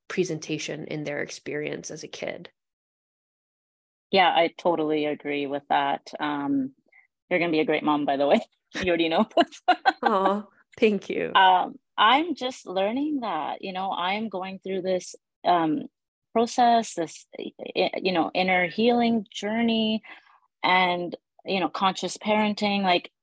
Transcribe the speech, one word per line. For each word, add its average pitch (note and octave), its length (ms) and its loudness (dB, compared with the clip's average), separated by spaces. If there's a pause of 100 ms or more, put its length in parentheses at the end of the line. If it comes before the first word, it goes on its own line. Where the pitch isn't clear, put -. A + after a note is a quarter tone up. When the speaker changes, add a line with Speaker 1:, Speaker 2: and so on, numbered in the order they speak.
Speaker 1:
presentation D#3 800 -6
in D3+ 160 -6
their C#3+ 180 -6
experience C#3+ 680 -8
as D#3 120 -14
a D3+ 40 -14
kid. - 420 -10 (1600)
Speaker 2:
Yeah, F#3 180 6
I E3 280 4
totally D#3 480 0
agree C#3+ 420 -4
with C#3+ 220 -6
that. C#3+ 500 0
Um, C#3+ 540 -2 (560)
you're F3+ 100 2
gonna E3+ 120 0
be D#3 80 2
a D3+ 60 2
great D#3 180 0
mom, D3 220 0
by C#3 120 0
the C#3+ 100 2
way. G3 180 4
<laughs> - 60 -20 (220)
You F#3+ 140 -6
already E3+ 220 0
know. F3+ 180 2 (400)
<laughs> - 340 0
Speaker 1:
Aw, G3+ 440 2 (340)
thank G#3 300 2
you. - 260 -4
Speaker 2:
Um, F#3 400 6 (220)
I'm C4+ 380 4
just B3+ 300 -8
learning B3 540 -2
that, D#3 420 -6
you F#3+ 120 -10
know, F#3+ 180 -4
I'm G3+ 380 -2
going F#3+ 300 -8
through F#3+ 240 -4
this, F#3 300 -2 (320)
um, E3 360 2 (500)
process, A#3 640 2
this, - 320 -8 (120)
i-, - 140 -10 (240)
i-, - 160 0 (100)
you F#3+ 120 0
know, E3 200 0
inner F3+ 360 0
healing A#3 600 2
journey A3 760 0 (600)
and, F3+ 540 2 (280)
you F#3+ 140 -2
know, E3+ 80 -2
conscious F#3 500 -2
parenting, G#3 640 0
like, F3 280 0 (120)